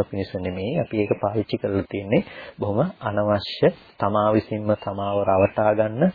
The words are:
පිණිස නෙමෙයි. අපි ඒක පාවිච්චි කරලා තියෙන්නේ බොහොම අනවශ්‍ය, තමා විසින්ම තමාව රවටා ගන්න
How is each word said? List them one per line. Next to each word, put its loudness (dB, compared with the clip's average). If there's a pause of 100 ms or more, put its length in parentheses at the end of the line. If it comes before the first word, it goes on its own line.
පිණිස -6
නෙමෙයි. -4
අපි -4
ඒක 2
පාවිච්චි -2
කරලා -2
තියෙන්නේ 0 (300)
බොහොම -2 (180)
අනවශ්‍ය, 0 (260)
තමා 2
විසින්ම 0
තමාව -4
රවටා 4
ගන්න 0